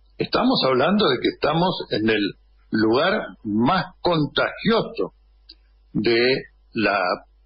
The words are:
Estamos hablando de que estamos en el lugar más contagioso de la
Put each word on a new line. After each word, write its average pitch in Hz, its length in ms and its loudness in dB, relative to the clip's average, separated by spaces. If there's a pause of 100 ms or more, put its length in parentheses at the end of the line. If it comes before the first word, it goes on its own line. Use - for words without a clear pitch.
(160)
Estamos 226 480 0
hablando 156 440 2
de 127 120 0
que - 80 0
estamos 165 460 0 (160)
en 110 180 -2
el 107 140 2 (480)
lugar 123 500 0 (220)
más 120 440 0 (140)
contagioso 160 1120 -2 (800)
de 120 440 2 (360)
la 101 280 0 (460)